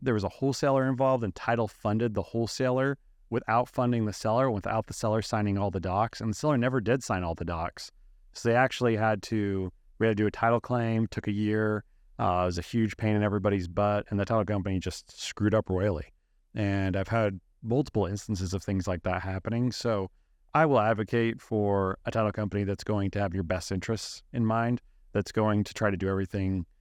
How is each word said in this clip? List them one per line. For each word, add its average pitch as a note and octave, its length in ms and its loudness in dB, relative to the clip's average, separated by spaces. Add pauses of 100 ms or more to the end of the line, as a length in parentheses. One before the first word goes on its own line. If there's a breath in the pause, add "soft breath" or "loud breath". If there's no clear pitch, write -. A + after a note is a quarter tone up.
there B2 140 0
was G2+ 80 0
a G2 60 -2
wholesaler C3+ 600 0
involved, C3 340 2
and F#2+ 120 -4
title A#2 320 0
funded A2 480 -2
the G2 80 0
wholesaler B2+ 760 -2 (320)
without A#2 400 0
funding A#2+ 360 0
the G#2 80 -2
seller, B2 360 2
without G#2 380 -2
the - 60 -10
seller A2 280 0
signing G#2 380 0
all G2+ 100 0
the F#2 100 -4
docs. F#2+ 400 -2
And A2 120 -2
the G#2 40 -4
seller D3 220 0
never B2+ 240 0
did A#2+ 220 0
sign F#2 200 -2
all E2+ 120 -4
the - 100 -6
docs. E2+ 460 -6 (420)
So - 160 -2
they A#2 60 6
actually B2 400 2
had G#2+ 280 2
to, G2 480 -2 (280)
we A2+ 80 4
had G#2+ 100 2
to G#2+ 60 2
do G#2 40 6
a G2+ 40 0
title A#2 280 2
claim, A2+ 480 0
took - 200 -8
a G#2+ 40 2
year. G#2+ 520 0 (360)
Uh, F2+ 220 2
it F2+ 60 2
was F2+ 100 -2
a F2+ 60 -4
huge A2 340 0
pain G#2+ 180 2
in G#2 60 2
everybody's G2+ 460 0
butt, G#2 420 0
and G2+ 100 0
the G2 60 0
title A2 200 0
company F#2+ 340 -2
just - 420 -8
screwed G2+ 320 0
up A2 160 2
royally. F#2 420 0 (440)
And G2 420 0
I've G2 100 -2
had G#2+ 320 0 (220)
multiple A2+ 460 0
instances F#2+ 480 -4
of F#2 80 -4
things F#2+ 240 -2
like F2+ 160 -2
that F#2 180 -2
happening. A2 500 -2
So G#2 380 -2 (440)
I D#3 120 4
will C3+ 140 4
advocate A2 600 2
for G2+ 640 2
a A#2 60 -2
title G#2+ 200 2
company G2+ 320 -2
that's G2 200 -2
going G2 280 0
to G2+ 80 -2
have F#2+ 140 0
your F#2+ 100 0
best F#2 300 -4
interests - 580 -6
in A#2 140 0
mind, A#2 360 0 (300)
that's - 220 -2
going G#2+ 320 2
to - 80 -10
try G#2+ 180 0
to F#2+ 60 0
do F#2+ 100 -2
everything, F#2+ 580 -2 (160)